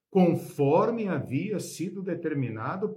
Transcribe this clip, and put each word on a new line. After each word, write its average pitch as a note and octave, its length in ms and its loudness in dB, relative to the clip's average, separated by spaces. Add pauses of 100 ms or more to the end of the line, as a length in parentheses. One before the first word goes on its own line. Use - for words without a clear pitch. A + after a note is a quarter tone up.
conforme F#3+ 960 4
havia D#3+ 520 -2
sido F#3 440 -8
determinado D3+ 920 -4